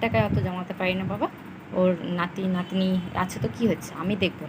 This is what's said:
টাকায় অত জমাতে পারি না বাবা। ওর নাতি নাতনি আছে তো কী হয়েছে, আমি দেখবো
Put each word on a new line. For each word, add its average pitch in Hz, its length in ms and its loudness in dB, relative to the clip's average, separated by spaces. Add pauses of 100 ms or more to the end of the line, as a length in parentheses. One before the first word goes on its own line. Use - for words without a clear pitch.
টাকায় 226 240 4
অত 208 180 2
জমাতে 180 340 -4
পারি 185 200 2
না 190 140 -2
বাবা। 226 160 -2 (500)
ওর 185 120 8 (260)
নাতি 180 260 -2 (120)
নাতনি 185 340 0 (340)
আছে 185 200 -6
তো 226 120 2
কী 226 140 -4
হয়েছে, - 220 -2 (100)
আমি 185 120 0 (100)
দেখবো 165 260 0